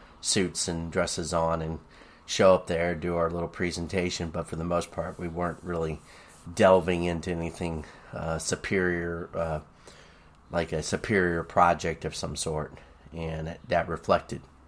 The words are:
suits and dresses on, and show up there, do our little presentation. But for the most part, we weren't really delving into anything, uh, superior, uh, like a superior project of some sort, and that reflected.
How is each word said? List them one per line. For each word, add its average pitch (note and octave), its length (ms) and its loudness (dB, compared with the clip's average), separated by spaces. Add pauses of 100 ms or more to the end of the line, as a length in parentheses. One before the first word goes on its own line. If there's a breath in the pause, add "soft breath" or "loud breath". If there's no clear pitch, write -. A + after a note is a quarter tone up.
(220 loud breath)
suits - 460 0
and E2 240 -4
dresses E2+ 420 -2
on, E2 280 2
and D#2+ 180 -4 (460 loud breath)
show F#2+ 280 6
up F#2 140 2
there, F2 260 0
do E2+ 220 -2
our E2 160 2
little E2+ 160 -2
presentation. F2 800 -2
But D#2+ 160 -6
for - 120 -8
the E2 60 -4
most E2+ 280 -2
part, E2+ 280 -8
we F2 80 -6
weren't E2+ 360 -4
really E2 380 -4 (520 loud breath)
delving F#2 500 6
into F2 280 -2
anything, E2 520 -4 (300 loud breath)
uh, D#2+ 240 -4
superior, F2 960 -2
uh, D#2+ 260 -4 (920 loud breath)
like E2+ 200 -2
a D#2 120 -2
superior F2+ 600 2
project F2 640 4
of D2+ 100 -6
some - 200 -6
sort, D2+ 420 -6 (340 loud breath)
and D#2+ 460 -6 (100)
that E2+ 220 0
reflected. - 520 0 (260)